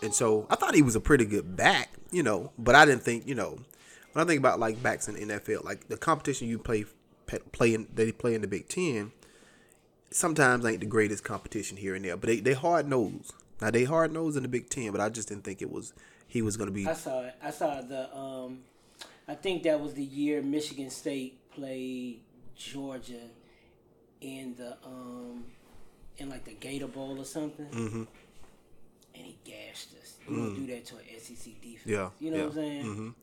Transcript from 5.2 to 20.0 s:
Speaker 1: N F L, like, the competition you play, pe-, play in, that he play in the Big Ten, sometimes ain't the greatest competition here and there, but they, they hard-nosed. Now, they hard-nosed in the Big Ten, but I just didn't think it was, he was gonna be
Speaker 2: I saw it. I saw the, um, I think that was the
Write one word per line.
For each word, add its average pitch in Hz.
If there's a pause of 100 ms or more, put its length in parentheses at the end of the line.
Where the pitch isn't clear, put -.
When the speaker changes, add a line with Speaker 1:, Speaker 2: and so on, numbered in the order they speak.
Speaker 1:
N 107
F 104
L, 107
like, -
the 110
competition 143
you 113
play, 107 (420)
pe-, 107 (140)
play 120
in, 110
that 113
he 113
play 120
in 107
the 98
Big 95
Ten, 120 (1000)
sometimes 135
ain't 110
the 104
greatest 104
competition 98
here 98
and 98
there, 87
but 107
they, 113
they 123
hard-nosed. 139 (280)
Now, 131
they 120
hard-nosed 160
in 131
the 127
Big 123
Ten, 117
but 98
I 104
just 113
didn't 101
think 98
it -
was, - (340)
he 117
was 107
gonna 101
be 98
Speaker 2:
I -
saw 131
it. 127
I 147
saw 147
the, 131
um, 131 (680)
I -
think 180
that 151
was 147
the 139